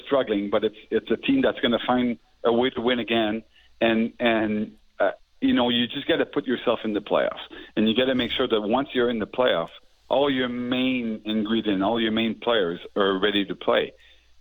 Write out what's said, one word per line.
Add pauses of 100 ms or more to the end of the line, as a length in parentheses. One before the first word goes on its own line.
struggling,
but
it's, (120)
it's
a
team
that's
gonna
find (260)
a
way
to
win
again. (400)
And,
and, (260)
uh, (320)
you
know,
you
just
gotta
put
yourself
in
the
playoffs. (320)
And
you
gotta
make
sure
that
once
you're
in
the
playoff, (400)
all
your
main
ingredient,
all
your
main
players (160)
are
ready
to
play. (480)